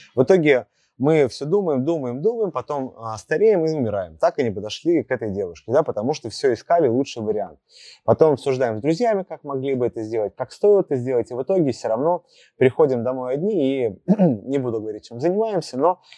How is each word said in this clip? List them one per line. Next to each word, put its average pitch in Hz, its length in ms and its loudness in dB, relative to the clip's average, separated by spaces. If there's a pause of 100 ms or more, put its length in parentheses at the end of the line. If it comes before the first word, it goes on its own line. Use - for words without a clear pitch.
(160)
В 131 80 4
итоге 151 420 6 (300)
мы 147 300 4
все - 180 -6
думаем, 156 400 0
думаем, 139 380 -4
думаем, 214 300 -2
потом, 131 440 -6
а, 110 220 -10
стареем 185 480 2
и 160 60 0
умираем. 101 440 -4
Так - 220 0
и 135 60 0
не 117 60 0
подошли 107 520 -2
к - 80 -8
этой 113 200 -4
девушке, 95 420 -6
да, 156 100 4
потому 123 320 -4
что 117 160 -10
все 131 220 0
искали 165 340 2
лучший 120 360 -2
вариант. 101 360 -6 (460)
Потом 143 300 4
обсуждаем 127 440 -2
с - 20 -8
друзьями, 190 440 0
как - 180 -16
могли 139 320 -4
бы 123 120 0
это 113 180 -4
сделать, 107 320 -4
как 127 160 -8
стоило 208 300 4
это - 120 -2
сделать, 123 380 -2
и - 20 -8
в 123 80 -6
итоге 160 300 0
все - 160 -6
равно 147 340 0 (360)
приходим 127 440 2
домой 127 320 -4
одни, 139 520 -2
и 95 200 -6
<clears throat> 165 420 0
не 139 100 -2
буду 117 220 -4
говорить, 107 280 -12
чем 117 120 -14
занимаемся, 185 580 -2
но 175 220 2 (160)